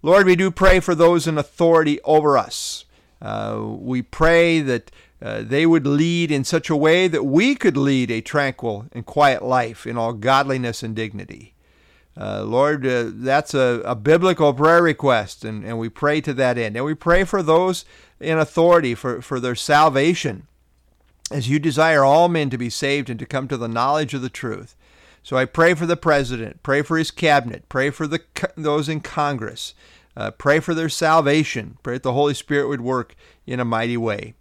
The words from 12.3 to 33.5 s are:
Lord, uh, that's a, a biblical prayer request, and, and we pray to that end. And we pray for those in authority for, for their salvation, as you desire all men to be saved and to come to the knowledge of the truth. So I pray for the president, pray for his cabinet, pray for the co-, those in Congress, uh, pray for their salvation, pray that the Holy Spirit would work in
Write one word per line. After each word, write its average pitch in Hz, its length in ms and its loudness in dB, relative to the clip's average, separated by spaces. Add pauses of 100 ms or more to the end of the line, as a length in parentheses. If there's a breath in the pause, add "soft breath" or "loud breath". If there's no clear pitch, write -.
Lord, 131 420 0
uh, 123 220 -2
that's 131 460 -4
a, 123 300 0
a 120 120 -4
biblical 156 580 2
prayer 160 280 4
request, 131 600 -2
and, 110 200 -10
and 113 160 -8
we 113 80 -6
pray 147 320 -2
to 151 140 -6
that 123 240 0
end. 110 180 -4
And 127 80 -4
we 151 100 -4
pray 175 300 2
for 190 180 -2
those 170 420 2 (360 soft breath)
in 160 180 -2
authority 160 560 2
for, 123 260 -6
for 127 200 -8
their 123 160 -4
salvation, 147 920 2 (840)
as 123 160 -4
you 143 100 2
desire 151 460 2
all 156 240 6
men 156 220 -2
to 127 80 -6
be 120 120 -6
saved 139 400 -4
and 117 80 -8
to 107 80 -12
come 135 220 -6
to 135 80 -4
the 117 100 -6
knowledge 131 480 -2
of 127 80 -6
the 131 80 -8
truth. 104 460 -12 (460 soft breath)
So - 140 -6
I 131 80 2
pray 165 300 2
for 160 100 -4
the 170 120 0
president, 131 680 -2
pray 139 180 0
for 160 160 -2
his 160 140 -2
cabinet, 139 580 -2
pray 135 220 -2
for 156 160 -8
the 156 140 -6
co-, - 360 -8
those 151 320 -2
in 156 120 -4
Congress, 127 720 -8 (420 soft breath)
uh, 107 140 -8
pray 143 280 0
for 165 160 -2
their 160 140 -2
salvation, 151 960 0
pray 120 140 -6
that 131 60 -10
the 127 120 -2
Holy 143 180 2
Spirit 143 360 -2
would 139 120 -4
work 123 340 -4 (320 soft breath)
in 127 140 -6